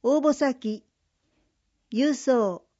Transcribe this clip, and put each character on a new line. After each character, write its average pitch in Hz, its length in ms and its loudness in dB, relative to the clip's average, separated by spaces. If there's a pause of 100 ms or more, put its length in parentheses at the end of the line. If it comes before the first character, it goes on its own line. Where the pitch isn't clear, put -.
応 277 180 2
募 294 120 2
先。 254 520 -4 (1080)
郵 269 220 2
送。 226 500 0 (140)